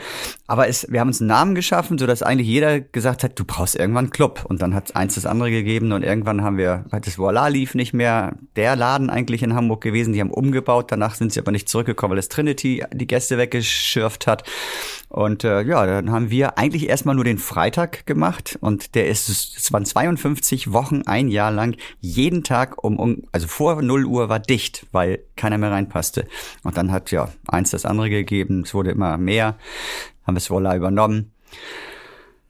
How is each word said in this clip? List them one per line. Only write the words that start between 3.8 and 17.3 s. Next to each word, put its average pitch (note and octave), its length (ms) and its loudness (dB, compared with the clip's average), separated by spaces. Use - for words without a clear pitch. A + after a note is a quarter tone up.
einen - 80 -6
Club. - 340 2
Und F2+ 140 -2
dann F#2 140 0
hat - 200 -4
eins F#2+ 200 0
das F2+ 100 -4
andere A#2+ 240 0
gegeben. A2 420 0
Und G2 120 0
irgendwann G#2 400 0
haben G2 160 0
wir, F2+ 320 0
das G2+ 260 -6
Voila G2+ 300 2
lief C3+ 260 0
nicht B2+ 200 -2
mehr. A2+ 400 2
Der A#2 200 2
Laden C3 340 2
eigentlich A#2 320 -2
in A#2 140 0
Hamburg A2+ 260 0
gewesen. A2+ 320 0
Die G#2 80 2
haben F#2+ 80 0
umgebaut. B2+ 600 0
Danach A2 240 0
sind A2 160 -2
sie - 80 -2
aber G2+ 140 -2
nicht G2+ 160 -2
zurückgekommen, A2+ 420 0
weil F#2+ 60 2
das F#2+ 100 -2
Trinity C#3 640 -2
die B2 160 -4
Gäste B2 300 0
weggeschürft A#2+ 920 0
hat. A2 160 2
Und, G#2+ 380 0
äh, G#2 160 4
ja, B2+ 240 2
dann G2 260 0
haben A2+ 180 0
wir C3 280 2
eigentlich D3 320 0
erstmal C#3 260 2
nur B2+ 80 2
den A#2 140 2